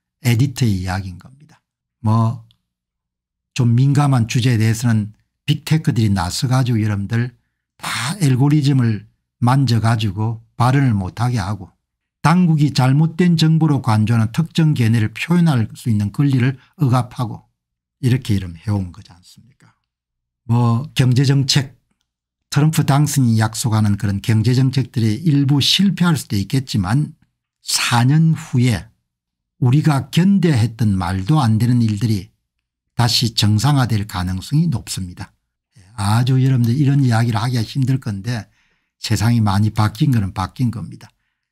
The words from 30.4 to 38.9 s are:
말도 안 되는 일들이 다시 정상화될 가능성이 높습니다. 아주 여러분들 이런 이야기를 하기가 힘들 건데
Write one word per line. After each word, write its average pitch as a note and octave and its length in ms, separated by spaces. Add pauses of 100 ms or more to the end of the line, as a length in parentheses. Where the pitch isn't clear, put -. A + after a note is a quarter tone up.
말도 F#2+ 440
안 A2 180
되는 A#2+ 240
일들이 A2 480 (680)
다시 A#2 380
정상화될 A2 720
가능성이 F#2 600
높습니다. - 640 (600)
아주 A#2+ 500
여러분들 B2 320
이런 C#3 280
이야기를 A#2 360
하기가 A#2+ 220
힘들 C3 380
건데 G#2+ 480 (500)